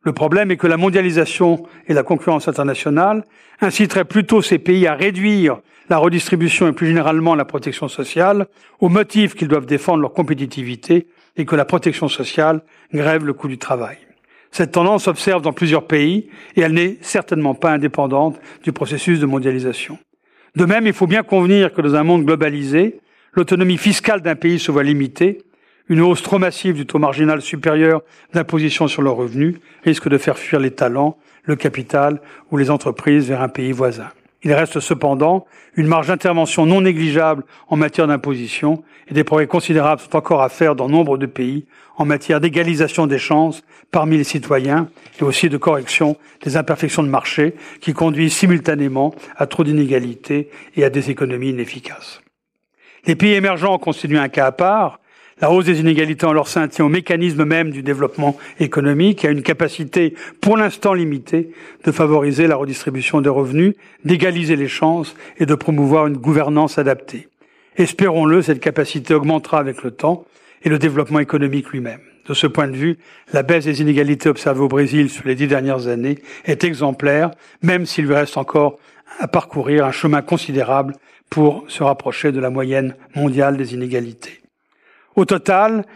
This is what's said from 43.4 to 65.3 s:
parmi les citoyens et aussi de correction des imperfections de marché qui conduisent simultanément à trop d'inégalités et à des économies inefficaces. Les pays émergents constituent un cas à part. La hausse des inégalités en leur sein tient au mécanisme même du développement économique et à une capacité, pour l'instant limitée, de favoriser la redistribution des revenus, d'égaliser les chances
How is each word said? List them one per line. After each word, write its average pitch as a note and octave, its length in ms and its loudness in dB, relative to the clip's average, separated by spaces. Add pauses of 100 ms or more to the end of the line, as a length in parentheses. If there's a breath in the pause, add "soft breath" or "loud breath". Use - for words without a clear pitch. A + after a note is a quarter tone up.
parmi D#3+ 240 2
les D3 80 2
citoyens C#3+ 640 0 (300 loud breath)
et - 40 -2
aussi C#3+ 260 0
de C#3+ 80 -2
correction D3+ 580 0 (260 soft breath)
des C3+ 140 -4
imperfections D3+ 480 -2
de C#3+ 60 0
marché D3 460 0 (260 loud breath)
qui E3+ 100 -4
conduisent D#3+ 420 0
simultanément D3 800 0 (220 loud breath)
à C#3+ 100 -2
trop D3+ 200 -2
d'inégalités C#3+ 840 -2 (280 loud breath)
et C#3+ 80 2
à C3+ 40 4
des C#3+ 200 -2
économies B2+ 400 -4
inefficaces. - 720 -10 (840 soft breath)
Les E3+ 80 2
pays G#3 180 4
émergents F#3+ 440 0
constituent D#3 420 -2
un C#3 100 -2
cas C#3 160 0
à C3+ 80 2
part. F#3+ 480 0 (400 soft breath)
La D#3 100 2
hausse F3+ 120 4
des D#3+ 160 2
inégalités D#3 460 0
en D#3 80 2
leur D3+ 160 0
sein D#3+ 180 0
tient - 160 -2
au D3 60 4
mécanisme E3+ 560 0
même D#3+ 260 0
du C3+ 100 -10
développement C#3 560 -2 (220 loud breath)
économique D3+ 640 2
et D3+ 60 2
à - 20 2
une C#3+ 100 -2
capacité, D#3+ 720 -2 (280 loud breath)
pour G#3 160 4
l'instant G3+ 360 0
limitée, D#3+ 580 -2 (340 loud breath)
de D3+ 80 0
favoriser D3 520 2
la D3+ 120 2
redistribution C3+ 640 -4
des C#3 80 2
revenus, C#3 460 2 (280 soft breath)
d'égaliser E3+ 540 0
les C#3 100 -2
chances D#3+ 480 -2 (220 loud breath)